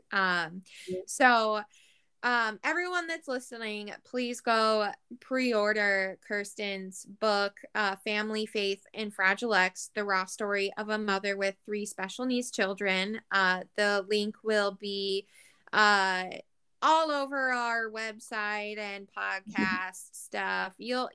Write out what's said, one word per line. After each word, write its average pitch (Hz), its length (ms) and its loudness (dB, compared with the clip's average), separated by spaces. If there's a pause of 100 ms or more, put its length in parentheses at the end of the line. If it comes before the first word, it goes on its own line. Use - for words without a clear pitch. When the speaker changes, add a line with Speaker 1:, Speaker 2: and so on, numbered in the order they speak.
(120)
Speaker 1:
Um, 180 500 0 (240)
Speaker 2:
Yeah. 185 200 -6
Speaker 1:
so, 220 560 4 (600)
um, 233 380 0
everyone 349 460 0
that's 320 180 -8
listening, 226 680 -6 (120)
please 247 360 -4
go 220 520 4 (260)
pre-order 208 1040 2
Kirsten's 202 800 -6
book, 202 540 0 (160)
uh, 202 220 0
Family, 214 500 -2
Faith, 196 480 -2
and 214 180 -6
Fragile 196 420 2
X, 185 420 2
The 208 80 -2
Raw 190 220 0
Story 202 500 -2
of 208 140 -6
a 214 80 0
Mother 202 380 0
with 196 200 -2 (100)
Three 208 180 -4
Special 190 400 -6
Needs 247 280 -2
Children. 196 680 0 (120)
Uh, 185 320 4 (120)
the 202 320 2
link 208 360 0
will 214 260 2 (100)
be, 196 460 -4 (460)
uh, 190 540 6 (540)
all 320 300 4
over 277 420 -2
our 233 380 -2
website 214 880 -6
and 202 340 -8
Speaker 2:
<laughs> - 60 -12
Speaker 1:
podcast 190 960 -2
stuff. 190 640 -4
You'll, 247 360 -2